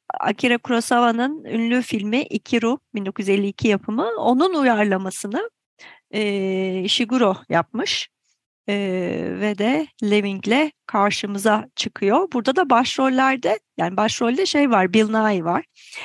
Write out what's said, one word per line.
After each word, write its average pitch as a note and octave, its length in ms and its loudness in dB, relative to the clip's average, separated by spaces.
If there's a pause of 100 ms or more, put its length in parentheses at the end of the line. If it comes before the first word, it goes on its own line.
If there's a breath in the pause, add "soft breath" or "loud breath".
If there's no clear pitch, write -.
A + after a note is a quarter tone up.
(200)
Akira A#3+ 380 0
Kurosawa'nın A#3+ 880 0
ünlü A#3 360 -2
filmi A3 400 -2
Ikiru, A#3 580 -2 (160)
bin G3+ 100 -4
dokuz F#3+ 220 -6
yüz G3 120 4
elli G3+ 80 0
iki G3+ 200 -2
yapımı, A3 400 0 (100)
onun C#4 440 2
uyarlamasını, G#3 880 0 (600 loud breath)
e, F#3+ 760 -2
Ishiguro A3 500 2 (140)
yapmış. - 600 -2 (600)
E, G3+ 40 0 (680)
ve G#3 160 -2
de C4+ 300 0 (160)
Living'le G#3 680 0 (140)
karşımıza G#3 800 0 (100)
çıkıyor. A3+ 580 0
Burada B3+ 220 0
da D#4+ 140 2
başrollerde, C4 880 2 (180)
yani F3 200 -2
başrolde A#3+ 480 0
şey C#4+ 240 2
var, F#3 240 4
Bill A3 160 6
Nighy G#3+ 340 0
var. F3 220 -2 (400 loud breath)